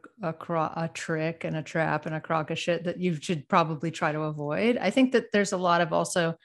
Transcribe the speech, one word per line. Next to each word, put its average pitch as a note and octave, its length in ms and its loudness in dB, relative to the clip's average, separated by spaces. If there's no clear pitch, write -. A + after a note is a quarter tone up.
a E3 120 -4
cro-, E3 420 -4
a E3 180 -4
trick D#3+ 500 -4
and D#3+ 120 -4
a D#3 60 -4
trap D3+ 440 -2
and D#3+ 100 -6
a D#3 40 -4
crock D#3 300 -2
of E3 100 -2
shit E3+ 240 0
that F3 160 -4
you F3+ 160 0
should D3+ 320 -4
probably D#3+ 440 2
try D#3+ 200 -2
to D#3 100 -2
avoid. D#3 560 0
I F#3 120 0
think B3+ 240 4
that A#3 180 2
there's G3+ 220 2
a F#3+ 40 0
lot F3 240 4
of E3 120 0
also E3+ 520 2